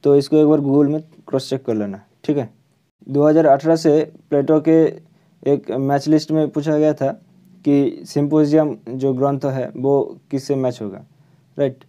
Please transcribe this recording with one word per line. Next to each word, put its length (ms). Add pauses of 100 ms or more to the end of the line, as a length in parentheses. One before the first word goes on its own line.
तो 120
इसको 200
एक 100
बार 140
Google 280
में 120 (280)
cross 220
check 140
कर 100
लेना, 260 (240)
ठीक 120
है। 120 (600)
दो 200
हज़ार 180
अठारह 300
से 360 (180)
Plato 300
के 200 (640)
एक 280
मैच 380
list 240
में 160
पूछा 300
गया 160
था 180 (520)
कि 400
symposium 720 (120)
जो 260
ग्रंथ 300
है 320
वो 400 (140)
किससे 240
match 280
होगा, 180 (580)
right। 300